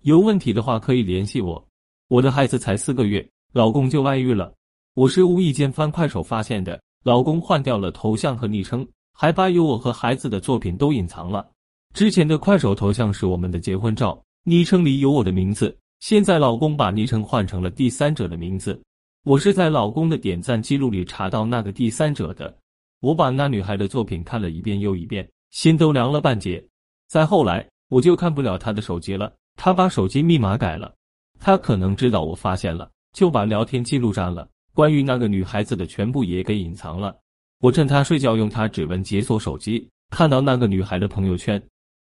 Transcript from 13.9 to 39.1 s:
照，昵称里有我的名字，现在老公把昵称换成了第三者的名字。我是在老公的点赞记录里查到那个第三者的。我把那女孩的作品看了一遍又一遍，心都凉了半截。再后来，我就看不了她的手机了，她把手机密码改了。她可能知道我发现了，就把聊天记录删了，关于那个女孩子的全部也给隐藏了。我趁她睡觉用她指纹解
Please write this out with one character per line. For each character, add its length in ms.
照， 260
昵 180
称 220
里 160
有 100
我 140
的 80
名 220
字， 200
现 200
在 160
老 200
公 180
把 160
昵 140
称 180
换 240
成 160
了 60
第 200
三 240
者 140
的 80
名 240
字。 180
我 140
是 140
在 160
老 200
公 200
的 80
点 240
赞 200
记 140
录 140
里 160
查 240
到 160
那 160
个 100
第 180
三 240
者 200
的。 200
我 160
把 140
那 180
女 140
孩 160
的 100
作 160
品 180
看 200
了 100
一 100
遍 160
又 160
一 120
遍， 200
心 280
都 160
凉 180
了 80
半 180
截。 240
再 180
后 160
来， 240
我 140
就 160
看 180
不 60
了 160
她 160
的 80
手 180
机 160
了， 180
她 160
把 160
手 180
机 160
密 160
码 200
改 180
了。 180
她 160
可 220
能 180
知 160
道 140
我 100
发 180
现 220
了， 160
就 180
把 140
聊 180
天 180
记 160
录 140
删 180
了， 160
关 180
于 100
那 160
个 80
女 160
孩 220
子 100
的 120
全 260
部 100
也 220
给 160
隐 140
藏 260
了。 160
我 100
趁 160
她 160
睡 160
觉 160
用 140
她 180
指 180
纹 160
解 200